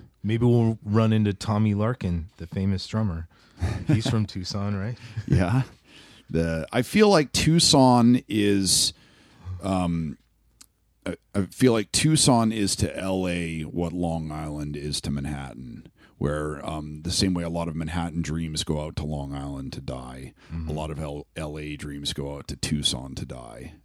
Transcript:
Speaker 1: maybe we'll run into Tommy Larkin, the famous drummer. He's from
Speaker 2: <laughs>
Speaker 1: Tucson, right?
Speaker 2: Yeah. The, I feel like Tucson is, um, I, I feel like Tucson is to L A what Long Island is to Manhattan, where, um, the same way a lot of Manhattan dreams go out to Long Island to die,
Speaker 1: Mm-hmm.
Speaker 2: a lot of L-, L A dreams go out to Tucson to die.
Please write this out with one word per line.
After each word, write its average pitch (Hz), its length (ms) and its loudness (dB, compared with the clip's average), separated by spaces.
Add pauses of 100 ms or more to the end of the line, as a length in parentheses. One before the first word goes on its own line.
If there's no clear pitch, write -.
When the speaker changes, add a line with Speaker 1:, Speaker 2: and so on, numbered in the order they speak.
(220)
Speaker 1:
maybe 113 240 2
we'll 117 360 4
run 110 300 4
into 107 220 4
Tommy 107 400 2
Larkin, 98 640 -2
the 85 80 -12
famous 95 400 -2
drummer. 92 420 -2 (580)
He's 113 220 2
from 113 180 2
Speaker 2:
<laughs> - 0 -
Speaker 1:
Tucson, 98 500 -4
right? 104 200 -6 (300)
Speaker 2:
Yeah. 98 360 4 (680)
The, 82 420 0
I 117 100 2
feel 208 280 6
like 160 220 6
Tucson 127 920 6
is, 101 640 2 (720)
um, 87 560 -2 (840)
I, 90 120 -6 (180)
I 101 80 2
feel 117 300 4
like 110 200 0
Tucson 135 580 4
is 107 260 0
to 78 220 -2
L 95 300 -2
A 85 340 -4
what 82 300 -4
Long 82 400 -2
Island 76 440 -8
is 73 260 -6
to - 100 -4
Manhattan, 69 760 -8 (320)
where, 76 500 -4
um, 76 340 -8
the 87 100 -4
same 95 200 2
way 87 120 -2
a 85 40 -6
lot 85 200 -4
of 78 80 -6
Manhattan 82 460 -4
dreams 78 420 -4
go 76 160 -2
out 80 160 -8
to - 80 -6
Long 71 300 -6
Island 69 400 -8
to 65 60 -12
die, 65 540 -12 (180)
Speaker 1:
Mm-hmm. 80 160 -6
Speaker 2:
a 76 40 -4
lot 78 180 -4
of 76 80 -8
L-, 73 280 -8 (100)
L 76 220 -8
A 76 180 -8
dreams 71 360 -8
go 71 240 -6
out 71 120 -14
to 69 80 -8
Tucson 67 580 -4
to - 100 -10
die. 62 500 -14 (100)